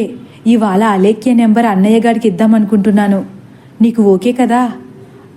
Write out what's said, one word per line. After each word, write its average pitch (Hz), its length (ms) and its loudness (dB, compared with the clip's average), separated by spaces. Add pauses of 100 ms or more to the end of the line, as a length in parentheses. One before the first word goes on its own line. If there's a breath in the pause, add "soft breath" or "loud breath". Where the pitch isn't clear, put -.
(480 loud breath)
ఇవాళ 214 360 2
అలేఖ్య 214 500 0
నెంబర్ 233 320 2
అన్నయ్య 208 340 2
గారికి 233 280 0
ఇద్దామనుకుంటున్నాను, 208 920 0 (640 loud breath)
నీకు 226 220 0
ఓకే 196 280 2
కదా?" 247 300 -2 (760 loud breath)